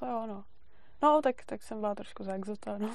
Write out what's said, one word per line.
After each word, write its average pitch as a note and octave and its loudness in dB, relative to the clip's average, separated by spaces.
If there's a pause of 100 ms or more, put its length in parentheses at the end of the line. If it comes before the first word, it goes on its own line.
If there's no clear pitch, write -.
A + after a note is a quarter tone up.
to C#4 -4
jo, A#3 -2
no. G3 -8 (600)
No, D4+ 10
tak, B3+ 4 (120)
tak - -6
jsem A3 -6
byla G#3 0
trošku G3+ -8
za F#3+ -2
exota, G3+ -4
no, G#3+ 0